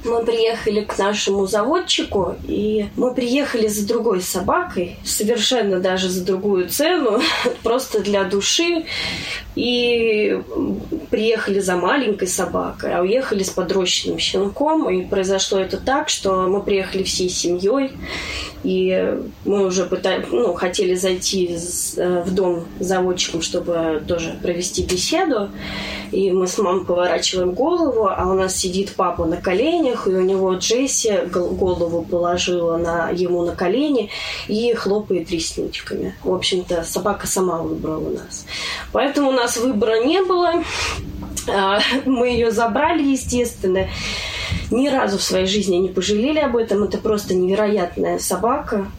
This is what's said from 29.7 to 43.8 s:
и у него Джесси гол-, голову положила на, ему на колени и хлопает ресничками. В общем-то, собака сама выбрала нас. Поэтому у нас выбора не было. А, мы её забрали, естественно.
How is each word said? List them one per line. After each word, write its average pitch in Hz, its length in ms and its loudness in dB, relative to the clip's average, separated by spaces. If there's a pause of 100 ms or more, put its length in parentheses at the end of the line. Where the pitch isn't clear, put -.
и 196 40 2
у 185 100 2
него 190 340 2
Джесси 226 580 0 (200)
гол-, 180 180 0
голову 170 520 0
положила 175 760 0
на, 165 340 0
ему 175 340 0
на 165 100 -2
колени 226 560 0 (380)
и 226 260 2
хлопает 190 560 0
ресничками. - 840 -4 (100)
В 185 80 0
общем-то, 180 520 0
собака 190 420 -2
сама 180 320 0
выбрала 160 520 -4
нас. - 360 -8 (460)
Поэтому 277 380 2
у - 20 2
нас 240 260 2
выбора 226 460 2
не 359 180 4
было. 349 420 4 (840)
А, 196 320 2 (240)
мы 247 240 4
её 233 220 2
забрали, 262 520 2
естественно. 240 840 0 (840)